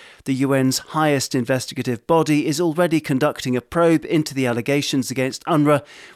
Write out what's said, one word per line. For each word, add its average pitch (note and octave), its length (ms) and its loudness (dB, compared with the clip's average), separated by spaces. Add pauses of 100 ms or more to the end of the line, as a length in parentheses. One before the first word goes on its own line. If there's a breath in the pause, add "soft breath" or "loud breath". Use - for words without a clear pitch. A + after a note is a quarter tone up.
(240 loud breath)
The C3+ 100 -2
U C3+ 200 0
N's C3 240 2
highest D3 580 -2
investigative B2+ 720 -4
body D#3 400 2
is D3 120 -2
already E3 380 0
conducting C#3+ 580 -2
a A#2+ 40 -2
probe E3 440 2
into D#3 300 -2
the C3 140 0
allegations C3+ 600 -2
against C3 360 -4
unrwa, D3 420 2 (300 loud breath)